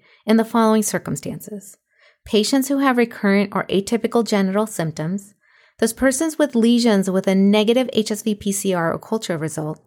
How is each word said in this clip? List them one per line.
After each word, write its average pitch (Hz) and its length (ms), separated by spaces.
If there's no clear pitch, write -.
in 220 140
the 226 60
following 220 380
circumstances: - 920
patients 262 440
who 277 100
have 269 180
recurrent 202 580
or 185 120
atypical 226 600
genital 202 400
symptoms, 165 680
those 233 140
persons 269 460
with 285 180
lesions 226 540
with 190 180
a 190 60
negative 214 580
H 214 180
S 208 120
V 214 120
P 208 160
C 196 240
R 165 180
or - 60
culture 180 400
result, 151 480